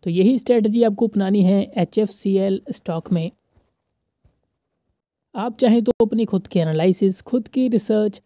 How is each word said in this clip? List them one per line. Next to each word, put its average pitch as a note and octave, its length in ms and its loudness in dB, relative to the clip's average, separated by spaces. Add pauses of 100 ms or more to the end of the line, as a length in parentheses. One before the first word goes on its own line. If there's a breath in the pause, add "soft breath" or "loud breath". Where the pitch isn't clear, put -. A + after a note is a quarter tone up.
तो F3+ 60 -4
यही F#3+ 280 4
स्ट्रेटजी A#3 440 0
आपको A3 240 0
अपनानी G3+ 360 0
है G3 180 4 (160)
एचएफ़सीएल G3 840 -2 (100)
स्टॉक - 420 -6
में। E3 180 -2 (2000)
आप G#3+ 240 -8
चाहें A#3 260 4
तो B3 160 0
अपनी A3+ 240 0
खुद F#3+ 220 -4
की - 120 -2
एनालिसिस, F3 640 0
खुद - 260 -4
की B3+ 200 -2
रिसर्च G#3+ 580 0